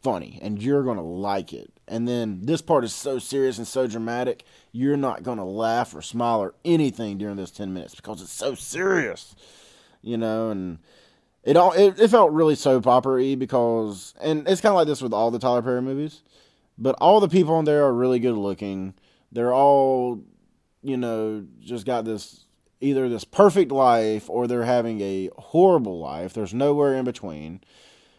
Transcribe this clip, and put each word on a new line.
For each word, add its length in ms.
funny 400
and 180
you're 240
gonna 200
like 500
it. 180
And 200
then 340
this 220
part 200
is 120
so 240
serious 400
and 80
so 180
dramatic, 580
you're 260
not 240
gonna 240
laugh 480
or 80
smile 400
or 140
anything 540
during 160
this 160
ten 240
minutes 180
because 300
it's 100
so 220
serious." 800
You 120
know, 320
and 300
it 100
all, 160
it, 260
it 120
felt 240
really 220
soap 320
opera-y 480
because, 840
and 300
it's 100
kinda 160
like 120
this 140
with 120
all 180
the 80
Tyler 220
Perry 200
movies, 420
but 220
all 220
the 80
people 260
on 80
there 220
are 80
really 260
good 160
looking. 600
They're 220
all, 640
you 160
know, 480
just 240
got 180
this, 400
either 260
this 160
perfect 480
life 580
or 160
they're 200
having 340
a 380
horrible 640
life. 320
There's 200
nowhere 420
in 100
between. 560